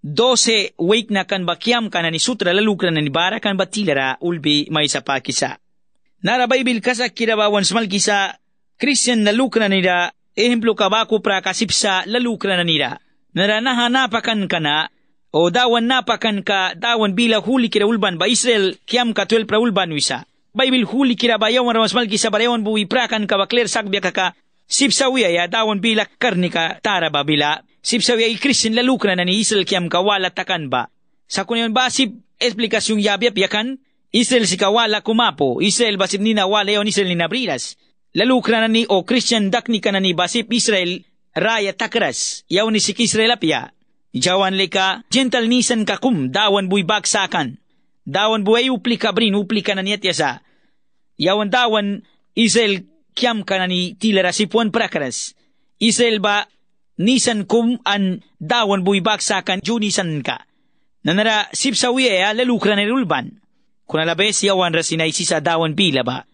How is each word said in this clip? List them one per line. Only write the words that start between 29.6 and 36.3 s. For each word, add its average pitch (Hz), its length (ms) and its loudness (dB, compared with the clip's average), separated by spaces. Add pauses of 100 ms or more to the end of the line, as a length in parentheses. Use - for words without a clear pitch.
kiam 175 240 -2
kawala 185 480 0
takan 175 320 -4
ba. 123 240 -2 (320)
Sa - 240 -6
kunayon 233 240 -2
ba 254 160 0
sip 247 240 0 (240)
eksplikasyong 220 640 -2
yabiap 208 320 0
yakan? 214 480 -2 (320)
Israel 240 320 2
si 185 160 -2
kawala 208 400 2
kumapo. 202 640 0
Israel 208 320 2
ba 190 80 0
sip 190 160 -2
nina 208 320 2